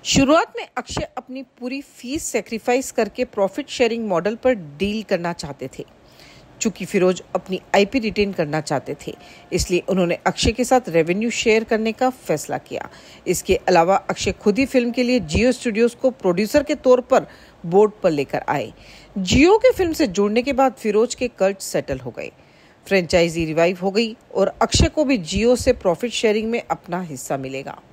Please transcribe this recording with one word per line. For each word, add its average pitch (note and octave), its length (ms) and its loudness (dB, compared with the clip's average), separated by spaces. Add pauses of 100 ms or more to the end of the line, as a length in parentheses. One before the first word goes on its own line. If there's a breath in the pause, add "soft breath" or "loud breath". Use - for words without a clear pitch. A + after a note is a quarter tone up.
शुरुआत C#4+ 520 2
में A4 100 -10 (100)
अक्षय C4 400 -8
अपनी C4 260 -12
पूरी B3+ 380 -10
fees C#4 440 -10
sacrifice A#3+ 680 -2
करके A#3 340 -2
profit G#3 440 -4
sharing A#3 380 0
model F#3+ 280 0
पर B3+ 180 2
डील G3 500 -6
करना F3 300 -2
चाहते C#3 360 -12 (100)
थे। C#3+ 60 -12 (760 loud breath)
चूंकि G3 240 -4
फिरोज F#3 380 2 (120)
अपनी F#3 260 -6 (140)
आईपी G3 240 2
रिटेन G3+ 340 -2
करना D#3 280 -2
चाहते C#3+ 340 -6 (120)
थे, - 80 -12 (380 loud breath)
इसलिए F3+ 360 0
उन्होंने F3+ 260 2
अक्षय - 360 -2
के A#3+ 120 -2
साथ B3 260 2
रेवेन्यू F3 400 0
शेयर A3 340 2
करने A3 280 0
का B3+ 180 0
फैसला D3+ 480 -4
किया। - 320 -10 (380 loud breath)
इसके F3+ 280 0
अलावा F3 400 4
अक्षय - 360 -4
खुद G3+ 280 0
ही C4+ 60 2
फिल्म A#3+ 260 2
के B3 120 0
लिए B3 160 2
Jio F#3+ 320 2
स्टूडियोज A#3 440 0
को - 140 0
प्रोड्यूसर G#3 540 0
के D4 120 -2
तौर B3+ 260 4
पर A#3 240 2 (400 loud breath)
बोर्ड G3 260 4 (120)
पर F3+ 80 4
लेकर C#3+ 380 -4
आए। B2+ 240 -4 (440 loud breath)
Jio C4 400 4
के B4+ 140 6
फिल्म F4 220 -2
से D4+ 140 0
जुड़ने G#3 340 0
के C4 120 -4
बाद C4 200 2
फिरोज A3 420 0
के B3 120 -4
कर्ज G3 320 0
सेटल C#3 400 -6
हो B2 120 -12
गए। - 200 -12 (560 soft breath)
फ्रेंचाइजी E3+ 580 2
रिवाइव E3 360 2
हो G3 100 -2
गई A3 240 -2 (200)
और G3 260 0
अक्षय A#3 260 2
को D#4 180 0
भी C4 120 2
Jio G3 400 0
से B3 160 2
प्रॉफिट G3+ 380 -2
शेयरिंग A3 380 0
में A#3 220 -4
अपना F3 300 -6
हिस्सा D3+ 360 -8
मिलेगा। C3+ 440 -10 (120)